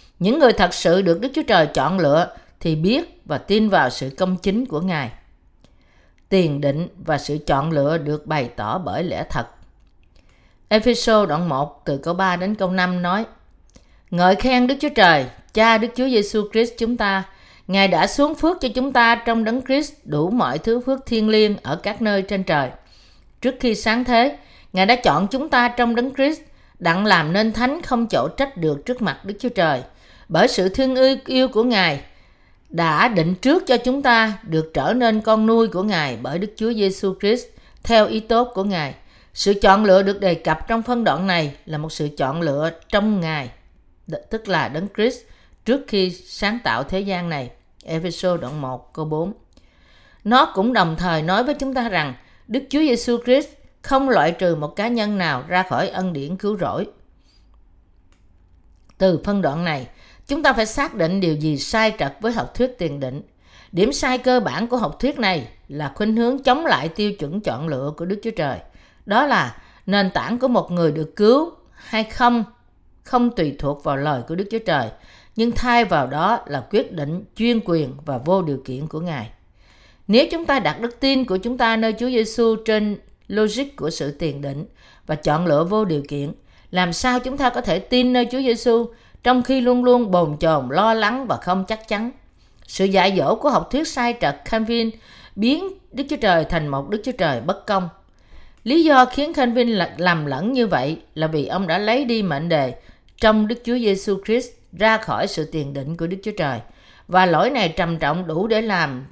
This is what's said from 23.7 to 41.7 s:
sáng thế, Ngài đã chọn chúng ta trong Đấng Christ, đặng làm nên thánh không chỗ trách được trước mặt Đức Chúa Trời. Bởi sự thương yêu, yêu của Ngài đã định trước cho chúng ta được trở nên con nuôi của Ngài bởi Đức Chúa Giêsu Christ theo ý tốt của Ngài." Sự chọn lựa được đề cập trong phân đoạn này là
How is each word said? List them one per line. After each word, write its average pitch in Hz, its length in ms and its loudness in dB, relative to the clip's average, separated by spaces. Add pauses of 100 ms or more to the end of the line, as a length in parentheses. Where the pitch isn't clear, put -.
sáng 226 280 0
thế, 247 340 2 (360)
Ngài 190 120 2
đã 233 100 6
chọn 190 320 2
chúng 269 220 -4
ta 247 180 4
trong 240 280 0
Đấng 254 200 -2
Christ, 294 260 0 (380)
đặng 180 260 2
làm 170 280 4
nên 214 200 2
thánh 254 280 -2
không 233 260 -2
chỗ 139 200 2
trách 269 300 -4
được 156 280 -2
trước 247 160 -4
mặt 175 240 -4
Đức 202 140 -8
Chúa 247 100 -4
Trời. 151 320 2 (460)
Bởi 175 200 4
sự 190 220 2
thương 262 260 0
yêu, 262 300 4
yêu 262 220 2
của 233 160 2
Ngài 185 380 2 (680)
đã 165 380 2
định 185 280 0
trước 294 320 2
cho 247 100 4
chúng 254 240 -2
ta 226 420 2
được 160 300 -2
trở 147 200 0
nên 226 280 2
con 220 240 2
nuôi 226 220 4
của 185 160 -4
Ngài 156 380 -2
bởi 139 180 -6
Đức 208 160 -8
Chúa 226 180 -2
Giêsu 196 460 -2
Christ 226 260 0 (380)
theo 214 240 6
ý 220 120 -2
tốt 233 340 0
của 190 100 -2
Ngài." 165 320 -4 (380)
Sự 202 280 0
chọn 208 240 6
lựa 196 180 8
được 196 160 -2
đề 185 160 0
cập 160 320 -4
trong 226 140 -2
phân 240 220 -2
đoạn 175 240 0
này 160 280 -2 (100)
là 151 120 -8